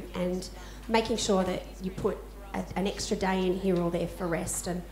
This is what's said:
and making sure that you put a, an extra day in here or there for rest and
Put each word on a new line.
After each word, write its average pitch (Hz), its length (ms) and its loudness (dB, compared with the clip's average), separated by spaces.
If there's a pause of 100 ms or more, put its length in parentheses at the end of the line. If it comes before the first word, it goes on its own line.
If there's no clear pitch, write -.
(140)
and 180 340 0 (400)
making 226 300 4
sure 190 260 4
that 180 200 0 (180)
you 185 80 -2
put 185 300 0 (340)
a, 185 100 -2 (120)
an 180 100 0
extra 196 320 -2
day 185 300 2
in 180 100 2
here 185 220 4
or 170 100 2
there 170 180 0
for 180 200 -4
rest 170 400 0
and 175 240 -2